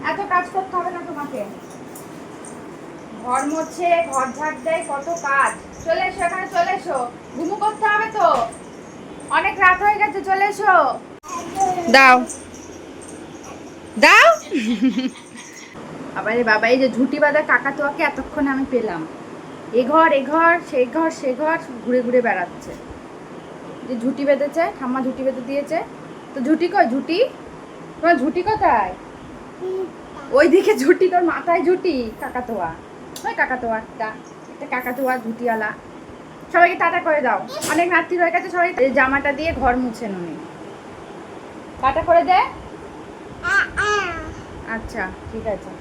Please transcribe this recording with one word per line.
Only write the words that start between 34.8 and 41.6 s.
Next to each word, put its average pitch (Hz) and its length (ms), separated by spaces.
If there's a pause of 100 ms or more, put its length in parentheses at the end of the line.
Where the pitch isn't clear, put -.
ঝুঁটিওয়ালা। 226 540 (800)
সবাইকে 339 240
টাটা 339 240
করে 311 200
দাও, 220 200 (300)
অনেক 339 200
রাত্রি 349 280
হয়ে 339 120
গেছে। 359 200
সবাই 349 280
এই 262 120
জামাটা 269 420
দিয়ে 311 200
ঘর 262 240
মুছে 240 320
নুনি। 175 280 (1400)